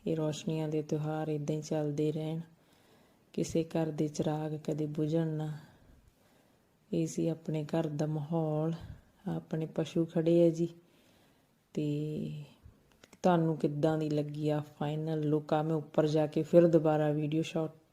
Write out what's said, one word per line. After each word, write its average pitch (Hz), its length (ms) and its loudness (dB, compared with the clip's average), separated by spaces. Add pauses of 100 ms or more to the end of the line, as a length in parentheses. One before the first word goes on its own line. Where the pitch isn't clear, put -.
ਇਹ 165 100 0
ਰੌਸ਼ਨੀਆਂ 156 520 -4
ਦੇ 151 140 -2
ਤਿਉਹਾਰ 156 460 -4
ਇੱਦਾਂ 151 280 -4
ਹੀ 156 60 -6
ਚੱਲਦੇ 151 500 -2
ਰਹਿਣ, 156 280 -4 (920)
ਕਿਸੇ 165 320 0
ਘਰ 160 220 -2
ਦੇ 151 220 -2
ਚਿਰਾਗ 156 480 -2
ਕਦੇ 151 300 -4
ਬੁਝਣ 156 400 0
ਨਾ। 156 260 -4 (1400)
ਇਹ 165 140 0
ਸੀ 165 220 -2
ਆਪਣੇ 160 360 -4
ਘਰ 160 220 -2
ਦਾ 151 200 -2
ਮਾਹੌਲ। 156 680 -2 (560)
ਆਪਣੇ 160 380 -4
ਪਸ਼ੂ 160 380 -2
ਖੜੇ 170 420 4
ਆ 170 40 8
ਜੀ। 165 180 -2 (1040)
ਤੇ 151 120 -2 (1400)
ਤੁਹਾਨੂੰ 165 340 4
ਕਿੱਦਾਂ 151 420 0
ਦੀ 156 120 -2
ਲੱਗੀ 147 380 -2
ਆ 151 140 0 (160)
ਫਾਈਨਲ 156 420 -2
ਲੁੱਕ? 151 320 0
ਆ 156 100 2
ਮੈਂ 160 140 0
ਉੱਪਰ 156 300 0
ਜਾ 151 200 4
ਕੇ 156 160 -2
ਫਿਰ 170 240 8
ਦੁਬਾਰਾ 156 440 4
ਵੀਡੀਓ 151 320 0
ਸ਼ਾਟ 160 280 -4 (220)